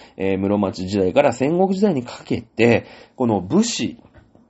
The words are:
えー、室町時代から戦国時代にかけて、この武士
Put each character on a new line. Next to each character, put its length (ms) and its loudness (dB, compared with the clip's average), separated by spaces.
え 160 0
ー、 40 0
室 200 0
町 300 -2
時 100 -2
代 160 2
か 80 6
ら 100 2
戦 260 -2
国 160 0
時 80 -4
代 120 2
に 100 -2
か 200 -18
け 180 -6
て、 440 2
こ 120 -2
の 120 0
武 240 0
士 360 -6